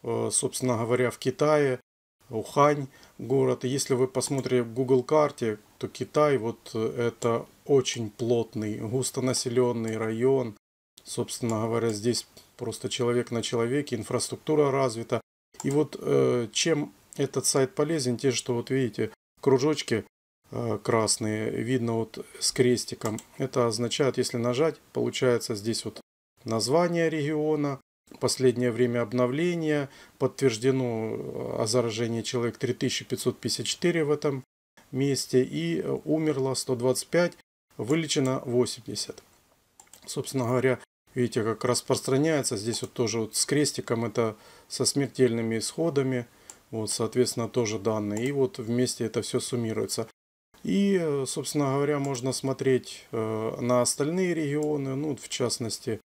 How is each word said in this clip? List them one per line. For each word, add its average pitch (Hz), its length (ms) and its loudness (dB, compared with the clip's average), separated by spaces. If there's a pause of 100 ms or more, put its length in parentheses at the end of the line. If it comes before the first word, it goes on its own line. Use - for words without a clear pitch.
э, 113 280 -2
собственно 127 460 0
говоря, 117 340 2
в - 60 -14
Китае, 143 640 2 (480)
Ухань 143 580 2 (300)
город. 127 480 0
И - 20 0
если 131 280 0
вы 127 120 2
посмотрите 127 540 0
в 117 120 -4
Google 127 300 4
карте, 143 540 2 (220)
то - 80 -6
Китай, 147 500 2
вот, 110 380 -6
э, 117 340 0
это 117 380 -2 (180)
очень 120 460 2
плотный, 113 680 -2
густонаселённый 120 1200 0
район. 113 580 0 (480)
Собственно 113 580 -2
говоря, 117 280 0
здесь 107 380 -2 (280)
просто - 320 -8
человек 120 440 0
на 117 100 -2
человеке, 123 540 -2
инфраструктура 131 760 0
развита. 120 520 0 (420)
И 139 80 0
вот, 143 280 2
э, 127 520 2
чем 147 420 0 (240)
этот 139 300 -2
сайт 131 260 2
полезен, 147 440 0
те, 135 140 2
что 120 220 -2
вот 117 160 -4
видите, 117 420 0 (300)
кружочки, 131 640 2 (460)
э, 117 320 -2
красные, 110 680 0
видно 117 440 0
вот 113 300 -4 (160)
с - 120 0
крестиком. 120 680 0 (200)
Это 131 260 0
означает, 120 540 0
если 123 180 -2
нажать, 123 420 0 (140)
получается 120 640 0
здесь 107 280 -4
вот - 160 -10 (460)
название 165 640 2
региона, 151 720 0 (380)
последнее 123 520 2
время 120 300 0
обновления, 147 880 0 (280)
подтверждено, 120 1000 0
э, 117 460 -6
о 120 40 2
заражении 117 560 0
человек 117 360 -2
три 123 160 -2
тысячи 123 320 -2
пятьсот - 340 -2
пятьдесят - 260 -4
четыре 170 380 0
в 147 80 0
этом 147 320 0 (480)
месте 131 520 2
и, 160 380 -2
э, 139 240 -2
умерло 147 480 0
сто 131 220 -2
двадцать 123 320 0
пять, 175 260 2 (440)
вылечено 131 680 0
восемьдесят. 120 800 -2 (840)
Собственно 135 400 -4
говоря, 123 340 2 (340)
видите, 123 300 0
как 110 220 -2
распространяется. 131 880 2
Здесь 107 260 -4
вот - 120 -10
тоже 117 260 0
вот 107 160 -4
с - 100 0
крестиком, 131 600 0
это 110 300 0 (320)
со - 180 -2
смертельными 117 720 2
исходами. 131 680 0 (460)
Вот, 110 200 -4
соответственно, 113 580 0
тоже 110 300 0
данные. 107 480 -2
И 143 40 -2
вот 135 280 0
вместе 120 460 0
это 110 160 -2
всё 120 180 -2
суммируется. 110 680 -4 (560)
И, 196 380 2
э, 143 260 0
собственно 139 460 -2
говоря, 143 260 0
можно 131 320 -2
смотреть, 131 800 0
э, 110 480 -2
на 123 220 4
остальные 170 520 0
регионы. 147 600 -2
Ну, 151 140 -2
вот 123 100 -4
в - 100 -16
частности 113 680 -4 (140)